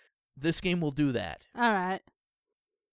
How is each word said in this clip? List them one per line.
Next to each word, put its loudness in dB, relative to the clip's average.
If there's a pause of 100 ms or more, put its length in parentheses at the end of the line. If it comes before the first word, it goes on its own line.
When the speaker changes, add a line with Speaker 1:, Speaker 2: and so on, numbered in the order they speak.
(360)
Speaker 1:
this -2
game 0
will 0
do 2
that. -6
Speaker 2:
All 2
right. 0 (920)